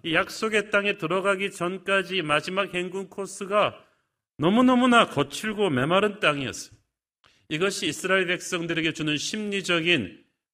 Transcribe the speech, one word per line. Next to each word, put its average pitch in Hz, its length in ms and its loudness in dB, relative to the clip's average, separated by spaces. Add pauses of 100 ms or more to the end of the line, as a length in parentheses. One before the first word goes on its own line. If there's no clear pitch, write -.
이 160 120 -2
약속의 208 580 0
땅에 202 240 0
들어가기 190 560 -2
전까지 185 680 -2
마지막 175 520 -2
행군 185 340 -6
코스가 190 720 -2 (560)
너무너무나 240 680 6
거칠고 202 640 -2
메마른 180 480 2
땅이었어요. 143 580 -2 (720)
이것이 190 380 -2
이스라엘 185 400 0
백성들에게 165 680 -2
주는 151 220 -2
심리적인 175 1080 -2 (300)